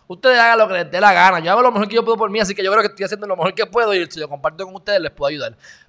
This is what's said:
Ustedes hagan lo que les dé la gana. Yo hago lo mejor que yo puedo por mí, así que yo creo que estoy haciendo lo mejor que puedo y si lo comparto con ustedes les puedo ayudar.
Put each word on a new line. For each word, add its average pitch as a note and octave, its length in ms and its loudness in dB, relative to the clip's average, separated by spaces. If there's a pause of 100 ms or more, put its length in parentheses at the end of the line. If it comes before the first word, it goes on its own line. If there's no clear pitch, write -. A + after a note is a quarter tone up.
Ustedes A#3+ 340 2
hagan A#3 180 4
lo G#3+ 80 4
que F#3+ 80 -4
les E3+ 160 -6
dé F3 100 -4
la G3+ 120 6
gana. F3+ 260 4
Yo E3 140 -2
hago A3+ 100 4
lo B3+ 80 4
mejor G#3 160 -2
que G3+ 80 -6
yo A3+ 100 0
puedo A3+ 120 0
por G3+ 140 -2
mí, A3 100 -2
así G3 120 -2
que G3 120 -6
yo F#3+ 80 -2
creo A3 100 2
que G#3 60 0
estoy G3 160 -10
haciendo G#3 240 -8
lo F#3 80 -4
mejor F3 180 -2
que G#3+ 100 -2
puedo G#3+ 300 0
y E3+ 160 -2
si - 80 -16
lo D3+ 100 -10
comparto D3+ 360 -8
con F#3 100 -16
ustedes G3 260 -2
les D#3 120 -8
puedo C#3+ 160 -4
ayudar. C3 280 -10 (320)